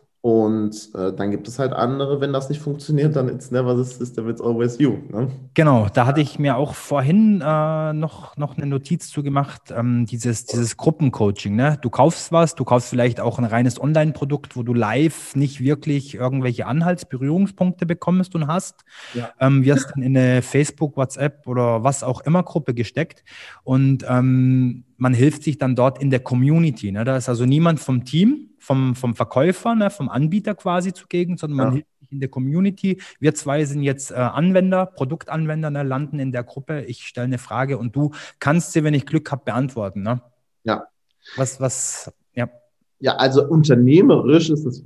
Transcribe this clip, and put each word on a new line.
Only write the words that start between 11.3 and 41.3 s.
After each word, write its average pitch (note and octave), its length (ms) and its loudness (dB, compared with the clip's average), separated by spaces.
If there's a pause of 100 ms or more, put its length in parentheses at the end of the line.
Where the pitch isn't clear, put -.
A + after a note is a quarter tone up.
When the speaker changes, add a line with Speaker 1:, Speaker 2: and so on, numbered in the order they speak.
Speaker 2:
ne? C#3+ 260 2
Du B2 80 -4
kaufst - 440 0
was, E3 220 2
du C3 100 -4
kaufst - 240 0
vielleicht A#2+ 320 0
auch A2+ 180 -4
ein B2 60 0
reines A#2+ 340 0
Online-Produkt, D3 800 -2
wo B2 60 -6
du A#2+ 100 -2
live A#2+ 640 0
nicht C3+ 240 -2
wirklich C#3+ 540 -2
irgendwelche B2 500 -2
Anhaltsberührungspunkte F3 1200 -2
bekommst F3 500 -2
und D#3 120 -2
hast. - 360 -6 (300)
Speaker 1:
Ja. A#2+ 160 -8 (100)
Speaker 2:
Ähm, C3 240 4
wirst C#3+ 320 2
dann C3+ 80 -4
in C3 140 2
eine B2+ 240 4
Facebook, C#3+ 560 -2
WhatsApp C#3 500 -4
oder A#2+ 380 0
was C3+ 180 0
auch B2+ 180 -4
immer F3 220 2
Gruppe C3 300 -4
gesteckt - 500 -4 (400)
und, C3+ 420 2
ähm, B2+ 800 2 (140)
man B2+ 160 2
hilft C#3 300 4
sich C#3+ 140 -2
dann C3 200 0
dort C3 240 2
in C#3 80 0
der B2+ 100 2
Community, C3+ 720 2
ne? G#2+ 140 -4
Da C3 100 0
ist B2+ 140 -4
also A#2+ 160 0
niemand D#3 340 4
vom B2 240 -2
Team, G#3 460 2 (100)
vom, C3 340 0
vom A#2+ 220 -4
Verkäufer, F3 580 0
ne, G#3 160 2
vom C#3+ 200 -6
Anbieter E3 440 -2
quasi F3+ 380 -2
zugegen, F3 460 -4
sondern D3 180 -6
man C3+ 120 0
Speaker 1:
Ja. B2 80 0
Speaker 2:
hilft - 260 -8
sich C#3 100 -20
in C#3 80 -10
der C3+ 80 -4
Community. F#3 760 -2 (160)
Wir D3+ 160 2
zwei D3 300 -2
sind C#3+ 180 -4
jetzt, C#3 300 -2
äh, - 40 -10
Anwender, F#3 680 2
Produktanwender, D#3 840 -6
ne, C#3+ 140 -4
landen C#3+ 360 -4
in C3+ 140 -4
der B2 100 -4
Gruppe. C#3 380 -10
Ich - 260 -12
stelle - 160 -8
eine B2+ 140 -2
Frage C3 400 -4
und A2+ 180 -6
du C#3+ 160 0 (280)
kannst D#3+ 340 0
sie, D#3+ 100 2
wenn D3+ 100 2
ich C#3+ 120 0
Glück D#3 260 -2
hab, C3+ 140 -8
beantworten, A2 560 -4
ne? A#2+ 200 -2 (440)
Speaker 1:
Ja. A2 180 -2 (540)